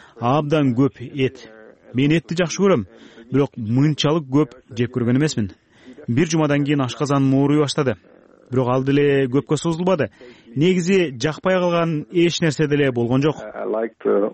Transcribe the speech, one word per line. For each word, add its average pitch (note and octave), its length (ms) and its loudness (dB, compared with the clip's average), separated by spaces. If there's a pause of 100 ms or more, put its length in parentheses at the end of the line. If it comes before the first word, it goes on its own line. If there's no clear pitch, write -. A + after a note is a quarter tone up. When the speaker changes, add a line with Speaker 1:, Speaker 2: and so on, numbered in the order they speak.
(220)
Speaker 1:
Абдан C#3+ 540 0
көп C3 260 0
эт. C3 480 -6 (440)
Мен C#3 180 2
этти E3 240 -2
жакшы F3+ 280 -2
көрөм, D#3 220 2 (460)
бирок C3+ 260 0
мынчалык C#3+ 760 0
көп D3 240 0 (160)
жеп A#2 240 -4
көргөн A#2+ 240 0
эмесмин. B2+ 320 -4 (560)
Бир C3 200 0
жумадан D3 360 0
кийин C#3+ 180 0
ашказаным C3+ 520 0
ооруй C#3+ 260 2
баштады. C3+ 360 0 (560)
Бирок B2 160 0
ал C3 160 0
деле C#3 440 2
көпкө C#3 300 0
созулбады. E3+ 520 -2 (460)
Негизи F3 600 2
жакпай D#3 440 -2
калган E3+ 520 0
эч E3+ 300 0
нерсе D#3 260 2
деле C#3+ 240 2
болгон A#2+ 300 0
жок. D3 160 0
Speaker 2:
I A2 260 -12
liked, A2 420 -4
uh, G#2 280 2